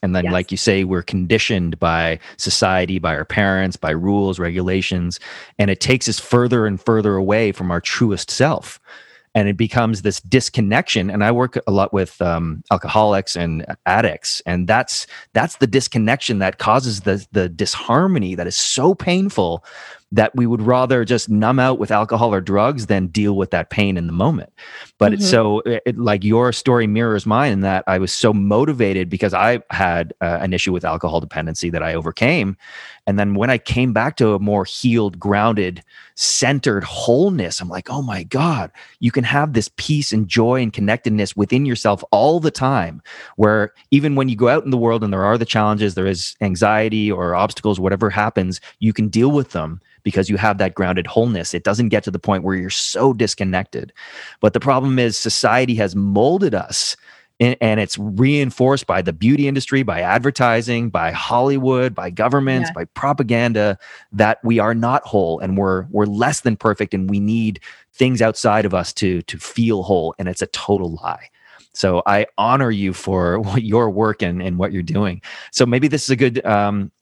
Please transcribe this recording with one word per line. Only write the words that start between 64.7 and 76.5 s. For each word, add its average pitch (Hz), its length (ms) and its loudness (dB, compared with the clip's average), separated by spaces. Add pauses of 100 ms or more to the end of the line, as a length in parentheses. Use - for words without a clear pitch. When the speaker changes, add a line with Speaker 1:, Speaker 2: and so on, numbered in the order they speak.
Speaker 1:
not 117 300 0
whole 85 360 0
and 95 180 -2
we're, 92 320 0
we're 104 160 2
less 113 360 -2
than 113 140 0
perfect 104 380 -2
and 95 160 -2
we 101 80 0
need 107 400 -2 (340)
things 127 300 2
outside 107 420 2
of 95 80 0
us 90 220 -2
to, 92 280 0
to - 160 -12
feel 113 440 -2
whole. 85 360 0
And 92 100 -4
it's 90 140 -6
a 82 60 -2
total 90 540 -2
lie. - 260 -10 (440)
So 90 340 0
I 101 200 2 (120)
honor 120 320 2
you 101 220 0
for 92 480 -2
<laughs> 107 60 -4
what, 110 180 -2
your 110 260 2
work 107 320 -2
and, 90 180 -4
and 90 160 -4
what 95 160 -2
you're 95 120 -4
doing. 90 360 -2 (300)
So - 160 2
maybe 127 220 2
this 139 160 -2
is - 60 -6
a 131 60 4
good, 123 300 0
um, 101 560 0